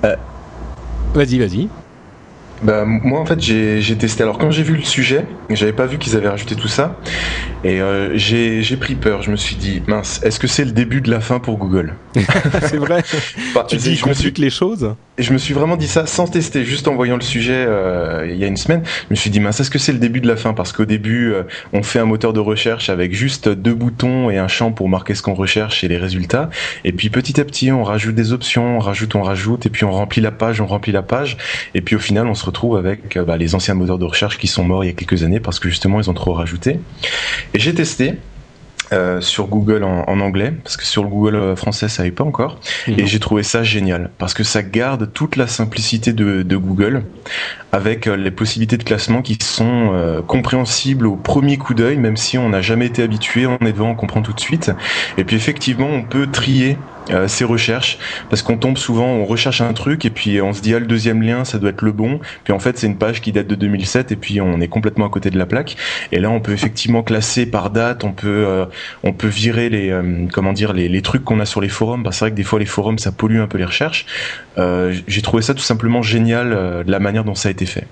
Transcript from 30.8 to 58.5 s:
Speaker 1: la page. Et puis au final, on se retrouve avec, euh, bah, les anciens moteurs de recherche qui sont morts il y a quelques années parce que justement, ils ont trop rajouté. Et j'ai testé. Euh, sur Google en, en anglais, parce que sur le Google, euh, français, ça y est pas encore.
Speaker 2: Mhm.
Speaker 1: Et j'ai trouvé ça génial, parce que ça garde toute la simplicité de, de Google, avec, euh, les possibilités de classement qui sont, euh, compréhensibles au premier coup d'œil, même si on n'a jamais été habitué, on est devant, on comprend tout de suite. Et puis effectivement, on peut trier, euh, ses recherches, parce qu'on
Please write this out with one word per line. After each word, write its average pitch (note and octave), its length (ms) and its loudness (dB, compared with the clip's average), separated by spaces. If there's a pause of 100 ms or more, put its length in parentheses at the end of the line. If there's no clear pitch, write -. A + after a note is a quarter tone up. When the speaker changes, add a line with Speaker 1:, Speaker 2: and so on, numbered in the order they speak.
Speaker 1:
la G2 100 2
page. C3 340 -2 (380)
Et G2 60 2
puis G2 160 0
au G#2 40 0
final, G#2+ 280 2
on G#2+ 60 0
se F#2+ 120 -6
retrouve A2+ 300 0
avec, F#2+ 400 -2
euh, F2+ 80 0
bah, E2 120 0
les E2 200 2
anciens F#2+ 180 0
moteurs F#2 240 2
de F2+ 60 0
recherche - 340 -2
qui - 80 -4
sont - 180 0
morts F#2 200 2
il - 20 0
y F2+ 40 0
a E2+ 40 -6
quelques E2+ 300 0
années F#2 160 2
parce F2 180 -4
que F2+ 100 -2
justement, F#2+ 320 2
ils G2+ 80 0
ont F2 60 2
trop - 180 0
rajouté. E2+ 460 -2 (760)
Et - 40 4
j'ai E3 160 2
testé. D3 400 0 (800)
Euh, F2+ 260 2
sur G2 280 -2
Google G#2 360 2
en, F2+ 240 0
en G2 120 2
anglais, G2 300 0 (140)
parce - 140 -8
que - 80 -8
sur - 160 0
le G2+ 80 -2
Google, G#2 240 2
euh, F#2+ 220 2
français, G#2+ 340 -2
ça F2+ 160 -2
y - 20 2
est - 20 0
pas F2+ 140 -2
encore. D3+ 340 -2 (280)
Speaker 2:
Mhm. A2+ 120 0
Speaker 1:
Et G2+ 80 4
j'ai G#2 120 2
trouvé G#2+ 240 2
ça A#2 200 0
génial, F#2+ 540 0
parce F#2 160 -4
que A2+ 120 -2
ça G#2+ 180 0
garde A2 500 -2
toute D3+ 240 -2
la B2+ 100 2
simplicité A2+ 680 0
de, G2+ 280 2
de F#2 140 2
Google, G2+ 460 2 (680)
avec, A2 360 0
euh, G2+ 100 2
les F#2+ 140 0
possibilités A2 480 0
de A2+ 60 -6
classement A2+ 360 0
qui A2+ 220 -2
sont, A#2 500 2
euh, E2 300 0
compréhensibles B2+ 840 0
au G2 100 0
premier C#3+ 420 2
coup C3+ 160 -2
d'œil, A#2+ 240 2
même A2 180 2
si B2+ 220 -2
on A#2+ 100 2
n'a G2 140 2
jamais A2+ 240 2
été A#2 160 0
habitué, A#2 440 0
on B2 120 0
est A2 140 2
devant, G#2+ 180 0
on A#2 40 -2
comprend A2 280 -2
tout A2 100 -4
de A2 80 -8
suite. - 300 -2 (480)
Et F#2+ 60 2
puis A2+ 120 0
effectivement, C3 560 0
on B2+ 100 -2
peut B2+ 300 -2
trier, C3+ 460 2 (320)
euh, F#2 160 2
ses G2+ 180 0
recherches, A#2 540 0 (300)
parce A2 140 0
qu'on A#2 160 0